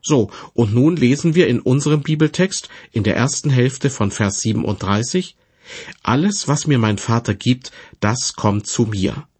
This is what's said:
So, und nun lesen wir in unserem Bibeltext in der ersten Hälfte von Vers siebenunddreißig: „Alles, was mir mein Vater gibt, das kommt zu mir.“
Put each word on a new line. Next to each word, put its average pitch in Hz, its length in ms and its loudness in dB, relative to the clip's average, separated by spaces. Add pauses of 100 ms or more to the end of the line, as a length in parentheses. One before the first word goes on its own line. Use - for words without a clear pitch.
So, 123 300 0 (220)
und 107 200 2
nun 147 220 2
lesen 143 400 2
wir 175 120 4
in 120 120 2
unserem 143 420 2
Bibeltext 156 680 0 (240)
in 110 100 0
der 104 140 2
ersten 127 320 0
Hälfte 131 400 2
von 104 220 -2
Vers 101 300 -2
siebenunddreißig: 107 960 -2 (680)
„Alles, 170 440 0
was 147 200 0
mir 139 120 4
mein 107 180 2
Vater 117 380 0
gibt, 123 380 -2 (260)
das 107 340 -2
kommt 104 320 0
zu - 200 0
mir.“ 104 420 -4 (120)